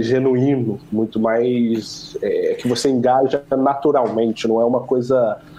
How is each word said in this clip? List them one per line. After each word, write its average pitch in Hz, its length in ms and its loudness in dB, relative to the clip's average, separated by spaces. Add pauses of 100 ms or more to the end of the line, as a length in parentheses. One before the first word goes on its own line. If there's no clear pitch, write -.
genuíno, 127 760 0 (140)
muito 110 260 -2
mais, 113 1000 -2
é, 90 400 -2
que 123 80 -4
você 123 220 0
engaja 135 520 2 (140)
naturalmente, 123 880 0
não 113 140 2
é 117 60 2
uma 123 140 0
coisa, 123 580 0 (200)